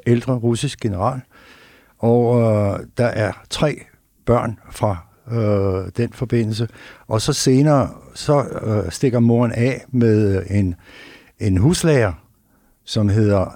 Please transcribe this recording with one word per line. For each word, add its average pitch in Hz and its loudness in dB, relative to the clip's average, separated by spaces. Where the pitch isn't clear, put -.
ældre 120 0
russisk 120 -4
general, 113 -4
og, 120 2
øh, 104 0
der 120 0
er 107 -2
tre - -4
børn 113 0
fra, 101 -4
øh, 98 -2
den 117 -4
forbindelse. 113 -4
Og 110 -2
så 147 -2
senere, 139 2
så, 143 0
øh, 104 -2
stikker 123 -2
moren 117 2
af 123 -2
med 107 2
en, 98 0
en 95 0
huslærer, 135 2
som 104 0
hedder 101 4